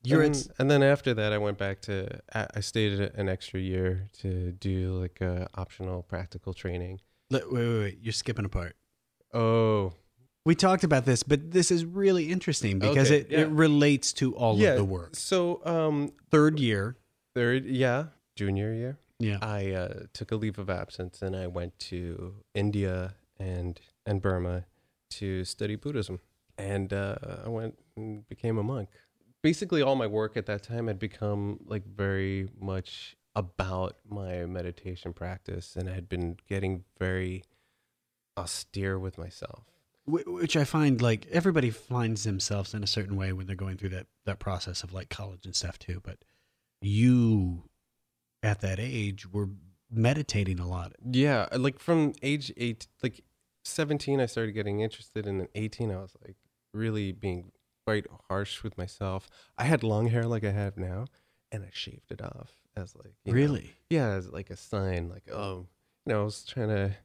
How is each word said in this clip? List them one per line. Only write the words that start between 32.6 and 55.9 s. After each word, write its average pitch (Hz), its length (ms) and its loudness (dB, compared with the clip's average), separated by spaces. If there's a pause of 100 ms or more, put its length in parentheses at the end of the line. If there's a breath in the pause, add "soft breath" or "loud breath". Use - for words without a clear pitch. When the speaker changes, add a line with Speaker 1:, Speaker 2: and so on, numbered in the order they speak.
Speaker 2:
much - 560 -6 (200)
about 92 640 -4 (100)
my 92 380 -6
meditation 90 680 -8
practice, 90 640 -10
and 92 120 -4
I 90 60 -6
had 92 140 -8
been 87 300 -4 (100)
getting 95 360 -2 (140)
very 92 460 -2 (920)
austere 95 640 -4
with 92 200 -8
myself. - 460 -14 (400)
Speaker 1:
Wh-, 160 220 0
which 175 300 -2
I 147 80 6
find, 143 380 4
like, 113 280 2
everybody 165 400 4
finds 113 540 -2
themselves 98 480 -2
in 107 100 -4
a 101 40 -2
certain 101 300 -2
way 95 160 0
when 92 140 -6
they're 95 100 -6
going 95 200 -6
through 95 140 -4
that, 92 160 -8 (200)
that 98 120 -4
process 90 440 -6
of, 87 100 -12
like, 92 160 -10
college 95 360 -12
and 95 120 -12
stuff - 220 -4
too. 90 240 -8
But - 160 -14 (640)
you, 107 840 4 (800)
at 104 180 0
that 95 200 -2
age, 107 500 -4
were 101 200 -2 (400)
meditating 113 680 2
a 90 100 -4
lot. 90 260 -6 (100)
Speaker 2:
Yeah, 127 520 4
like, 127 220 0
from 160 440 2
age 139 340 -2
eight, 117 300 -4 (160)
like, - 220 -6 (400)
seventeen, 143 560 0
I 123 60 2
started 110 260 -4
getting 104 280 -2
interested, 110 460 -6
and 98 140 -2
then 90 140 -6
eighteen, 110 360 -4